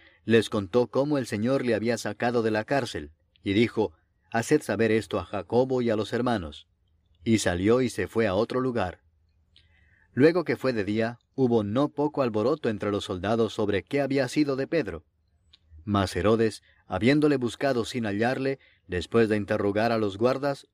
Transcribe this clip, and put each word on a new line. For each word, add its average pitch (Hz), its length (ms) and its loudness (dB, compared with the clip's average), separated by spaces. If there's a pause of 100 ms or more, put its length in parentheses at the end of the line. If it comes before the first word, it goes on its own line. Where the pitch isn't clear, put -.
(240)
les 110 260 2
contó 117 380 0
cómo 143 300 -2
el 123 80 -4
Señor 123 400 -2
le 117 80 0
había 110 240 -2
sacado 117 460 -2
de 110 80 0
la 107 120 0
cárcel, 110 480 -4 (320)
y 98 100 -2
dijo: 110 400 2 (380)
"Haced 131 300 2
saber 110 300 0
esto 110 280 0
a 90 60 -6
Jacobo 127 560 -2
y 117 80 0
a 110 60 0
los 104 180 -4
hermanos". 113 540 -4 (560)
Y 110 160 4
salió 98 420 2
y 120 80 0
se 92 180 -4
fue 113 200 0
a 92 80 0
otro 117 240 0
lugar. 117 420 -4 (1120)
Luego 165 300 6
que 139 140 -2
fue 131 160 -2
de 107 100 -2
día, 113 340 -2 (160)
hubo 120 300 2
no 127 260 0
poco 147 320 -2
alboroto 120 480 0
entre 101 220 -4
los 101 140 -2
soldados 104 480 -2
sobre 101 300 -2
qué 139 180 -2
había 135 260 0
sido 139 280 0
de 131 120 -4
Pedro. 98 360 -4 (800)
Mas 98 320 0
Herodes, 110 460 2 (240)
habiéndole 139 520 2
buscado 123 460 -2
sin 113 220 -6
hallarle, 127 540 -2 (280)
después 95 400 2
de 107 100 2
interrogar 104 540 0
a 113 60 0
los 104 200 -2
guardas, 135 560 -2